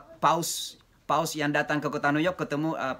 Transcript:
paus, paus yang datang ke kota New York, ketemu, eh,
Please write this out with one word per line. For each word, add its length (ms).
paus, 560
paus 240
yang 160
datang 320
ke 80
kota 240
New 80
York, 160
ketemu, 400
eh, 220